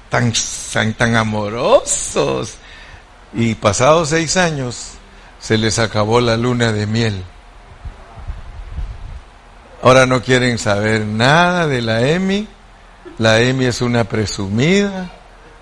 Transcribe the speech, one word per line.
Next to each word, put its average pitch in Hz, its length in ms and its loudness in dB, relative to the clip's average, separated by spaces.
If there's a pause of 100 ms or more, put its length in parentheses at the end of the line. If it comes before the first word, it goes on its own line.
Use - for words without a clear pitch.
tan, 120 220 0 (400)
tan, 110 220 -2
tan 117 220 0
amorosos. 123 1400 0 (760)
Y 117 220 0
pasados 139 540 2
seis 165 280 0
años 143 540 -4 (480)
se 113 180 0
les 110 200 0
acabó 107 440 2
la 117 160 2
luna 120 340 0
de 104 160 -2
miel. 110 360 -2 (2500)
Ahora 127 240 6
no 127 160 0
quieren 123 360 2
saber 107 480 0
nada 156 640 2
de 127 140 -2
la 113 260 0
Emi. 190 400 0 (680)
La 110 240 4
Emi 127 240 2
es 120 160 -2
una 120 240 0
presumida, 160 1080 -2 (500)